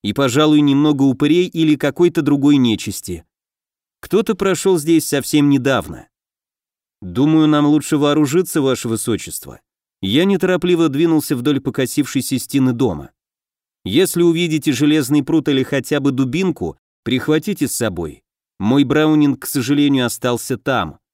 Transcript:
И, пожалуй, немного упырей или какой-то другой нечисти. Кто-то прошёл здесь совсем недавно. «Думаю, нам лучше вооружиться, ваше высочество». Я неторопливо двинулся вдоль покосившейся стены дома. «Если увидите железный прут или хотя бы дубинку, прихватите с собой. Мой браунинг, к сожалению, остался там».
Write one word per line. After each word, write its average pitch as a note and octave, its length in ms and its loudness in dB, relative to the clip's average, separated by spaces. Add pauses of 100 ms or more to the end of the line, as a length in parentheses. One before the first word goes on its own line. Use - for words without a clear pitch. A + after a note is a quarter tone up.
И, G#2 60 -2
пожалуй, D3 480 2
немного C#3+ 420 2
упырей D3 460 2
или D#3+ 260 2
какой-то E3+ 480 0
другой C#3+ 360 2
нечисти. G2+ 680 -2 (760)
Кто-то G#3 360 0
прошёл F#3+ 420 0
здесь D#3 260 2
совсем C#3+ 440 0
недавно. B2+ 580 0 (960)
«Думаю, D3+ 460 2
нам D3 180 2
лучше D3+ 300 0
вооружиться, D3 640 0
ваше C3 260 -2
высочество». G2+ 720 -6 (400)
Я A#2 240 0
неторопливо F3+ 640 0
двинулся D#3 460 0
вдоль C3+ 260 -2
покосившейся C3+ 760 -4
стены C3 340 0
дома. G#2 380 -4 (760)
«Если E3+ 380 0
увидите E3 480 0
железный D3 540 0
прут D#3 240 0
или C3+ 160 0
хотя C#3+ 340 -4
бы C#3 140 0
дубинку, C3 680 -2 (240)
прихватите D3+ 640 -2
с - 80 -6
собой. F2 480 -6 (380)
Мой B2+ 240 2
браунинг, D3 580 2
к - 40 -12
сожалению, C#3 600 0
остался A#2+ 500 -4
там». G#2 440 -4 (140)